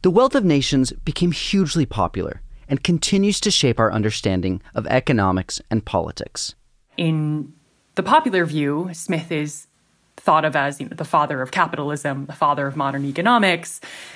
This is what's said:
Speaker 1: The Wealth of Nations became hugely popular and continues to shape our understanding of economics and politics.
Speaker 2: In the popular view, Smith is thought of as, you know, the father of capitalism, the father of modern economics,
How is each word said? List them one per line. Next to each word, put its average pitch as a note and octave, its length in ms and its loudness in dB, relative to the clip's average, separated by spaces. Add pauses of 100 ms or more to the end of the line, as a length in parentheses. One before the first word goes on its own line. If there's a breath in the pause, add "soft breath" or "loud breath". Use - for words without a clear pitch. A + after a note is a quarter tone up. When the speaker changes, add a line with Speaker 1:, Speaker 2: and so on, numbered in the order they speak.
Speaker 1:
The F3+ 80 4
Wealth B3 240 4
of C4 100 2
Nations C#3+ 480 2
became E3+ 420 -2
hugely E3+ 520 0
popular F2+ 560 -4 (260 soft breath)
and C#3 160 -2
continues G3 580 2
to G#3 100 0
shape B2 280 2
our A2+ 140 4
understanding F#2+ 640 0 (140 soft breath)
of A2 140 -4
economics G2+ 840 0
and G#2+ 160 -2
politics. - 680 -6 (420)
Speaker 2:
In D3+ 560 -2 (420)
the - 80 0
popular A3+ 420 4
view, D3 480 -2
Smith E3 400 -6
is D3+ 340 -6 (480)
thought D#3 300 2
of D3+ 100 -2
as, C#3+ 240 -2
you C3+ 80 -8
know, E3 80 -12
the D#3+ 80 -8
father D3 380 0
of B2+ 100 -6
capitalism, D3 760 -2
the - 60 -16
father C#3+ 340 0
of C#3 120 -6
modern C#3 260 -2
economics, F3+ 760 0 (340 loud breath)